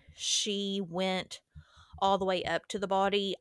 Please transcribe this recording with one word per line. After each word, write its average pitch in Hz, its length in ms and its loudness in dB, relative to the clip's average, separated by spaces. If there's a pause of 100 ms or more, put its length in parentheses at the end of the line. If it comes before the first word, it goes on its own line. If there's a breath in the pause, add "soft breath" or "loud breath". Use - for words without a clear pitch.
(160 loud breath)
she 196 680 -2
went 185 600 -2 (580 soft breath)
all 196 180 6
the 190 80 0
way 185 180 2
up 165 260 -2
to 214 100 -4
the 190 80 -2
body. 196 540 2